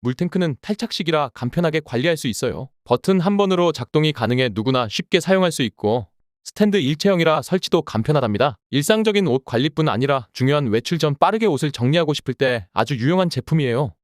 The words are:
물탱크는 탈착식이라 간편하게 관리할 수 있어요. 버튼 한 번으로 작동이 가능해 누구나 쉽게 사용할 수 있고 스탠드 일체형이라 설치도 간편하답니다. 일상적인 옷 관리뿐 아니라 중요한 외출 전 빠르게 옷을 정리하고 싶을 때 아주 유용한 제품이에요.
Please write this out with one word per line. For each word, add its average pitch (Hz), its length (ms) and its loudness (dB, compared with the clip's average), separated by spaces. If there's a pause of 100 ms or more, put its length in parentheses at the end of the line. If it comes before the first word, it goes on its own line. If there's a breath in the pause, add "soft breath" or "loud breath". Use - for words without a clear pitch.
물탱크는 170 600 -2
탈착식이라 160 720 -4
간편하게 156 500 -2
관리할 151 340 -2
수 - 100 -6
있어요. 120 420 -4 (140)
버튼 - 360 2
한 202 180 0
번으로 185 360 2
작동이 151 380 0
가능해 123 420 0
누구나 120 360 0
쉽게 180 300 0
사용할 185 320 2
수 147 100 -4
있고 110 460 -2 (360)
스탠드 208 340 0
일체형이라 160 680 2
설치도 175 400 0
간편하답니다. 131 760 0 (140)
일상적인 208 560 2
옷 127 180 0
관리뿐 151 420 0
아니라 131 460 0
중요한 143 340 0
외출 143 300 -2
전 151 180 0
빠르게 214 300 2
옷을 151 260 0
정리하고 147 420 0
싶을 135 200 -6
때 123 400 -2
아주 110 220 0
유용한 170 340 0
제품이에요. 131 640 -2 (100)